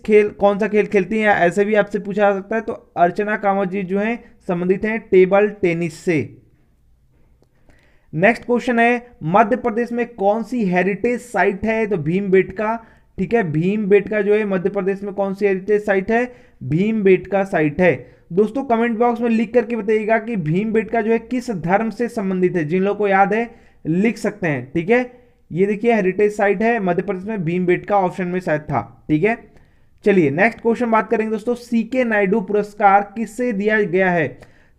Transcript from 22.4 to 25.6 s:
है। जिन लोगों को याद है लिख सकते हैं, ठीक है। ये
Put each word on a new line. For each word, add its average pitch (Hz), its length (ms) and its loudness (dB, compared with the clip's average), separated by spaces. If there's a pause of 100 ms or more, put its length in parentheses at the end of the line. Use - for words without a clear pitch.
है। 165 100 -2
जिन 185 180 0
लोगों 202 140 -2
को 208 100 0
याद 196 260 4
है 233 160 -2 (360)
लिख 190 320 0
सकते 202 300 -4
हैं, 131 260 -4
ठीक 170 160 -2
है। 247 220 2 (400)
ये 175 140 0